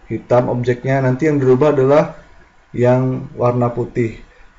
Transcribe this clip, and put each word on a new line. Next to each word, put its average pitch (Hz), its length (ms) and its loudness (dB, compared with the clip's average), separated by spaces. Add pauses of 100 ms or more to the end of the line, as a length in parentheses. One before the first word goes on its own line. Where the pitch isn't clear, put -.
hitam 120 440 0
objeknya. 123 520 -2
Nanti 131 240 0
yang 147 160 0
dirubah 131 320 4
adalah 143 440 2 (560)
yang 127 600 0
warna 120 400 0
putih. 117 480 -6 (360)